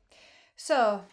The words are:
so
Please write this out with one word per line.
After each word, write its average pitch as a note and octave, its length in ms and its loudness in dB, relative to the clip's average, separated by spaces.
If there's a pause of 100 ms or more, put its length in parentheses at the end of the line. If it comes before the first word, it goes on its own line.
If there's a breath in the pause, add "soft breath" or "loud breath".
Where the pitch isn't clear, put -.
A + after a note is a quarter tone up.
(560 soft breath)
so A3 460 0 (100)